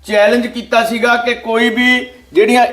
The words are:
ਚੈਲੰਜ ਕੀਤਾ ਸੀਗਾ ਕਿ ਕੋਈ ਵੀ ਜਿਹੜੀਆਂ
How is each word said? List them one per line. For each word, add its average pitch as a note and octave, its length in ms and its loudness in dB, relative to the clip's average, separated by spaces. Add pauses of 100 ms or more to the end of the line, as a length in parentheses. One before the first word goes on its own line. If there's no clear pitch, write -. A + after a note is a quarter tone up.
ਚੈਲੰਜ G#3+ 400 0
ਕੀਤਾ A#3 380 -2
ਸੀਗਾ A#3 320 0
ਕਿ A#3+ 180 -4
ਕੋਈ A#3 340 -2
ਵੀ B3 420 0 (220)
ਜਿਹੜੀਆਂ A#3+ 400 2